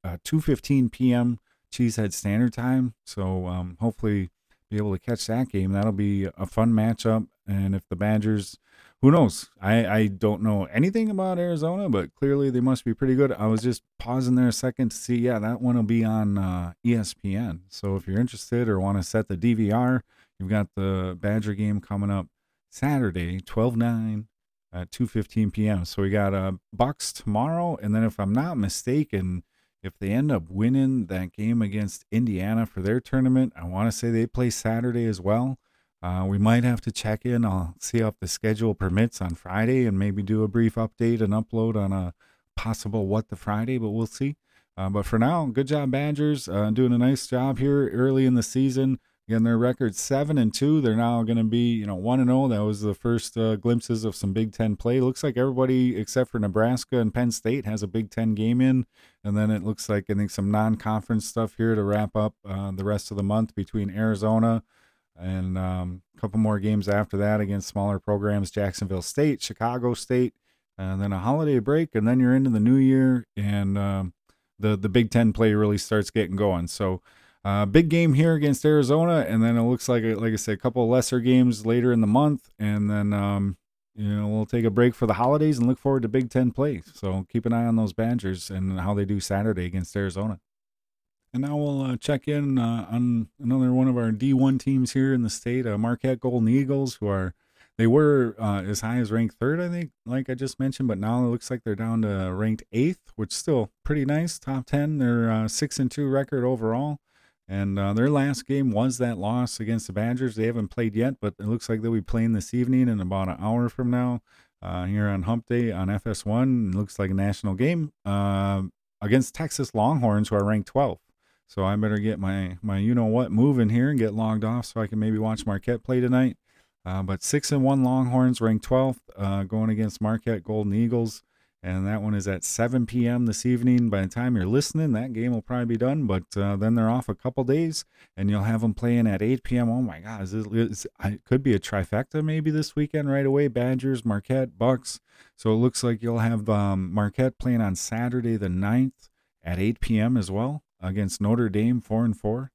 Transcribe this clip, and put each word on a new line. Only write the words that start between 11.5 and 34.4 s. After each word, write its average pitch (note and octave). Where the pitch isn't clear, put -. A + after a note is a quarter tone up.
but G2
clearly C#3
they B2
must B2+
be A2+
pretty C3
good. C3
I G#2+
was A2
just A#2+
pausing B2+
there B2+
a A#2+
second B2+
to -
see, B2
yeah, A#2+
that G#2+
one B2
will A#2
be A2+
on, G#2+
uh, F2+
E A#2+
S G#2+
P G2
N. F#2+
So G2
if F#2+
you're F#2+
interested A#2+
or G2+
wanna G2
set G#2+
the F#2+
D A#2
V G#2+
R, B2
you've F#2+
got G#2
the F#2+
Badger G#2
game G#2
coming G2+
up F#2+
Saturday, F#2
twelve A2+
nine A2
at F2+
two -
fifteen A2
P G#2+
M. F#2
So -
we G2
got, G2+
uh, F#2+
Bucks B2
tomorrow, D#3+
and G#2
then A2
if A2
I'm G2
not D3
mistaken, G2
if F#2+
they G2
end C3+
up E2+
winning B2+
that F#2
game A2+
against G2+
Indiana A2+
for -
their G#2
tournament, C3
I E2+
wanna F#2+
say A#2
they A2+
play B2